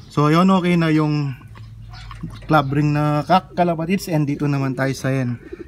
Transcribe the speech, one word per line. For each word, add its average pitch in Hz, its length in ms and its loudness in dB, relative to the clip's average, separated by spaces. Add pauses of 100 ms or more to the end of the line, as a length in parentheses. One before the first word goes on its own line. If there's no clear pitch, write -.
So, 147 240 2
ayun, 180 160 6
okay 175 320 4
na 160 80 2
yung 151 480 0 (1120)
club 139 240 4
ring 147 220 0
na 147 320 0
kak, 185 260 2
kalapatids. 175 560 -2
And 151 160 0
dito 143 240 -2
naman 135 240 0
tayo 135 240 -2
sa 135 160 -2
hen. 123 240 -2 (300)